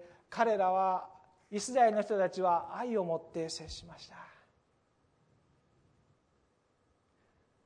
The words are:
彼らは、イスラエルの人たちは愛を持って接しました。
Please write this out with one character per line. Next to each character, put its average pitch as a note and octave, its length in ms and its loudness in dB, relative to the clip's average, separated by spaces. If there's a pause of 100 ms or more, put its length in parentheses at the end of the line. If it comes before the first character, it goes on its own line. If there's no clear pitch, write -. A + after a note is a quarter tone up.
(280)
彼 A3+ 280 2
ら F#3 140 2
は、 F#3 380 0 (420)
イ G#3 80 -6
ス B3 140 -6
ラ B3 140 6
エ A3 40 6
ル G#3 60 0
の G#3 60 2
人 G#3 160 -2
た F3+ 100 2
ち F#3 140 -4
は F3 340 0
愛 A#3 200 -4
を F#3+ 80 0
持 E3 120 -2
っ - 160 -10
て E3 160 -6
接 D#3+ 200 -10
し - 180 -16
ま D#3 120 -20
し - 100 -20
た。 - 80 -20 (3500)